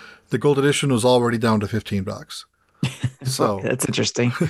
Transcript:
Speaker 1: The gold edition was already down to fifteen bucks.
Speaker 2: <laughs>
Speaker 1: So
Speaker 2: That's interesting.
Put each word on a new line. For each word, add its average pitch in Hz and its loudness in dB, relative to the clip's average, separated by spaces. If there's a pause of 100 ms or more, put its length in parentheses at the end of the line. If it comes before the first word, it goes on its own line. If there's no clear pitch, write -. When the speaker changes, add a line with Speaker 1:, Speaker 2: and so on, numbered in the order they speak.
(320)
Speaker 1:
The 131 0
gold 139 2
edition 143 2
was 120 2
already 120 4
down 110 2
to 101 -4
fifteen 104 -4
bucks. - -12 (380)
Speaker 2:
<laughs> - -2 (380)
Speaker 1:
So 110 -2
Speaker 2:
That's 120 -2
interesting. 120 -2 (180)